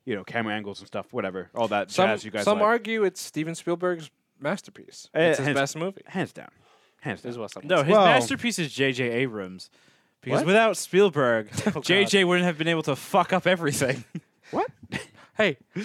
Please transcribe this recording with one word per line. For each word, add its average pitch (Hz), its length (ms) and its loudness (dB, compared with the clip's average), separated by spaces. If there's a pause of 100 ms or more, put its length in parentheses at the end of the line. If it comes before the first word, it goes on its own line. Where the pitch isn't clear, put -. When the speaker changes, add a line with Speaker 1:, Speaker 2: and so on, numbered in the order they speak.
Speaker 1:
you 120 120 -6
know, 95 80 -8
camera 110 320 -4
angles 101 240 -10
and 101 80 -20
stuff, - 260 -10
whatever, 98 400 -6
all 117 140 -2
that 101 240 -2
Speaker 2:
Some, 180 160 2
Speaker 1:
jazz 107 180 -2
you 107 60 -12
guys 208 120 -4
Speaker 2:
some 208 140 2
Speaker 1:
like. 208 100 4
Speaker 2:
argue 226 360 0
it's 185 180 -2
Steven 156 320 -8
Spielberg's 170 560 -4 (300)
masterpiece. - 760 -10
Speaker 1:
Uh, 151 40 2
Speaker 2:
It's 160 180 4
his 135 80 -2
Speaker 1:
hands, 139 140 0
Speaker 2:
best 139 180 -2
movie. 190 300 -8
Speaker 1:
hands 165 260 -6
down. - 160 -20 (520)
Hands 110 200 -8
down. 123 80 -10
Speaker 2:
Is 120 80 -8
what 107 140 -10
some 143 160 -16
Speaker 3:
No, 160 160 4
his 151 80 2
Speaker 1:
Well 208 140 8
Speaker 3:
masterpiece 190 520 2
is 156 160 -4
J 135 200 2
J 120 180 -2
Abrams. 107 580 -4 (520)
Because 143 180 -2
Speaker 1:
What? 160 80 -2
Speaker 3:
without 208 280 4
Spielberg, 139 840 2
Speaker 2:
<laughs> - 100 -2
Oh, 202 40 0
God. 156 120 -6
Speaker 3:
J 196 220 4
J 196 180 4
wouldn't 175 240 2
have 165 100 -2
been 160 100 -2
able 165 160 2
to 143 120 0
fuck - 360 0
up 185 160 0
everything. 143 640 0
<laughs> - 40 -16 (380)
Speaker 1:
What? 415 180 -2 (680)
Speaker 2:
Hey, 196 200 2 (280)